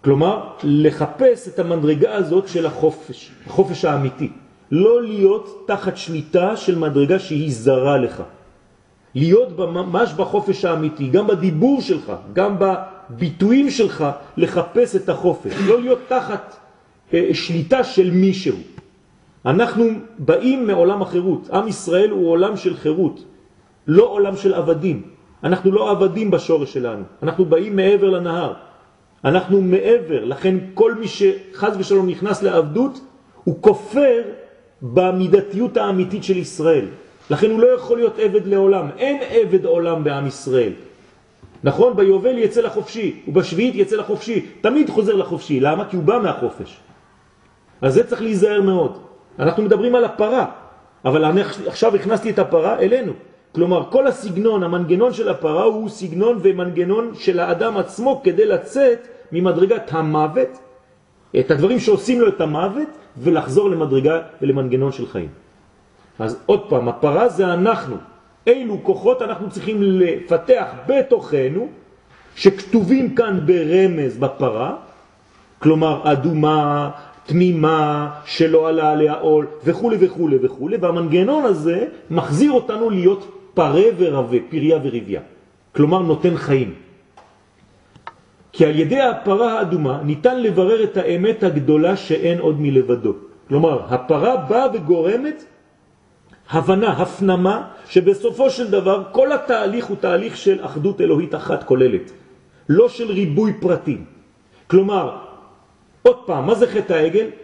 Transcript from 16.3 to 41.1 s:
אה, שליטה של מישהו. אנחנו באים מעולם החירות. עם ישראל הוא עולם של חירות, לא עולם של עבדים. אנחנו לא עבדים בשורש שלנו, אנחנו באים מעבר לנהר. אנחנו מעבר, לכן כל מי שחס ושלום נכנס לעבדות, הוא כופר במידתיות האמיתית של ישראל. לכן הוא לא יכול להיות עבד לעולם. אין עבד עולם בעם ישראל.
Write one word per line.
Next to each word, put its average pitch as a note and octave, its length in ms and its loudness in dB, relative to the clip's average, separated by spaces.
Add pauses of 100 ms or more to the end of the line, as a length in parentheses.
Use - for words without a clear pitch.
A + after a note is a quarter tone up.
אה, E3+ 200 2
שליטה E3+ 500 -2
של F3+ 280 0
מישהו. F3+ 440 2 (880)
אנחנו A3 400 2 (340)
באים A#3+ 480 2
מעולם F#3+ 340 2
החירות. F3+ 520 -2
עם G#3 140 0
ישראל F#3+ 420 0
הוא F#3 200 0
עולם F#3+ 280 0
של F3+ 180 -4
חירות, D#3+ 480 -2 (640)
לא F3 160 8
עולם G3+ 320 0
של F#3+ 180 0
עבדים. D#3+ 480 -2 (420)
אנחנו F#3 280 2
לא G#3 200 2
עבדים F#3+ 400 0
בשורש D#3 420 0
שלנו, A2+ 300 -6 (200)
אנחנו E3 220 0
באים F3+ 300 0
מעבר F#3+ 340 4
לנהר. E3+ 440 -2 (720)
אנחנו F#3 360 2
מעבר, F3+ 640 2
לכן F#3 300 -2 (180)
כל A3+ 200 2
מי A3 140 -8
שחס G3+ 720 -2
ושלום F#3+ 280 0
נכנס F#3+ 360 -4
לעבדות, F3+ 580 0 (420)
הוא D#3 180 -2
כופר A#3 600 2 (600)
במידתיות F#3 960 0
האמיתית G3 460 -2
של F#3+ 140 0
ישראל. D#3 480 0 (440)
לכן G#3 220 2
הוא A3 80 0
לא A#3 80 6
יכול B3 300 2
להיות A3 220 0
עבד G3+ 280 0
לעולם. G3 500 2
אין C#4 200 -2 (120)
עבד F#3+ 360 2
עולם E3 380 0
בעם C#3+ 240 -2
ישראל. B2+ 460 -2 (880)